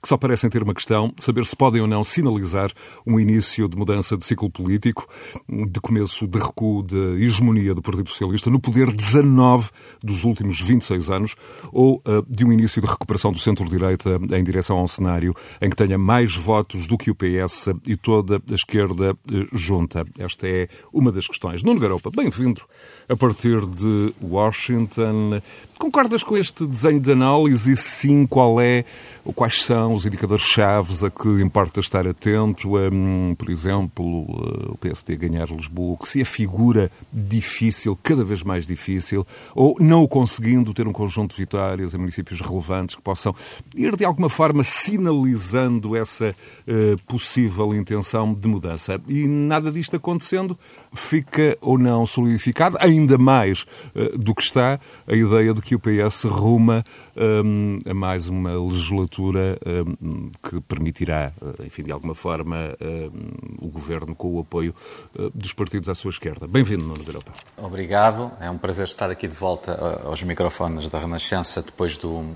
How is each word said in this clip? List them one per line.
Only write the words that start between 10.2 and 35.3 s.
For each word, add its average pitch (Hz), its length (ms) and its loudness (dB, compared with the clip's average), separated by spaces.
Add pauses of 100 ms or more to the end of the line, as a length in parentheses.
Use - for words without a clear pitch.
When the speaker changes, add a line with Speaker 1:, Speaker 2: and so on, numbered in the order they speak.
Speaker 1:
últimos 98 340 0
vinte 110 220 4
e - 40 -8
seis 92 240 -2
anos, 98 280 -2 (340)
ou, 131 340 4
eh, 107 220 2
de 120 160 0
um 117 80 6
início 113 300 4
de 104 80 0
recuperação - 420 0
do 82 80 -4
centro-direita 92 800 0 (100)
em 92 140 2
direção 90 340 0
a 90 60 2
um 90 60 0
cenário 90 440 0 (280)
em 101 80 2
que 92 80 -2
tenha 95 200 2
mais 104 380 2
votos 95 500 0
do 110 120 0
que - 120 -4
o 101 60 0
P 90 220 -2
S 92 360 -4 (140)
e 110 80 -2
toda 101 460 0 (100)
a 104 60 -2
esquerda, 95 580 0 (160)
eh, 101 220 -2
junta. 85 500 -2 (140)
Esta 92 300 -10
é 92 200 -2 (240)
uma 127 200 2
das 92 160 -6
questões. 87 340 -8
Nuno 214 180 2
Garopa, 92 300 -2
bem-vindo 139 540 -2 (440)
a 123 80 0
partir 113 520 0
de 104 520 -2
Washington. 107 1200 -2 (380)
Concordas 254 460 0
com 208 120 -2
este 185 300 -2
desenho 143 340 2
de 135 120 2
análise? 135 600 4
E 131 60 4
sim, 143 480 4
qual 120 340 6
é, 123 240 4 (400)
ou - 80 -8
quais - 300 0
são 113 320 2
os 101 140 0
indicadores 101 360 0
chaves 98 600 4
a 98 80 0
que - 180 -2 (100)
importa 95 400 2
estar 92 280 -2
atento? 101 720 0
Hum, 95 580 0
por - 140 -6
exemplo, 85 760 -2
eh, - 440 -6
o - 80 -12
P 90 100 -6
S 80 160 -10
D 82 100 -6
ganhar 82 360 -4